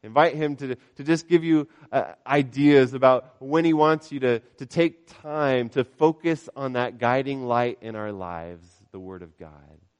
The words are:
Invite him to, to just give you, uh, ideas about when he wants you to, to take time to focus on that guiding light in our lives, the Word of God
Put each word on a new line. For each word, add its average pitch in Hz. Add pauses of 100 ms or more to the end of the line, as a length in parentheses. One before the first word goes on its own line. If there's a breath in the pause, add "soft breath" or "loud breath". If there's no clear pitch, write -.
Invite 131
him 151
to, 127
to -
just 160
give 170
you, 156 (240 soft breath)
uh, 123 (120)
ideas 135
about 131
when 147
he 165
wants 156
you 143
to, 120 (180)
to 135
take -
time 139
to 127
focus 160
on 135
that 123
guiding 131
light 120
in 110
our 107
lives, 87 (240)
the 95
Word 92
of 78
God 76 (200)